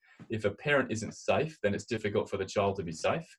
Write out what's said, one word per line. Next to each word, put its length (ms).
If 160
a 60
parent 420
isn't 220
safe, 480
then 120
it's 120
difficult 440
for 60
the 80
child 320
to 80
be 80
safe. 340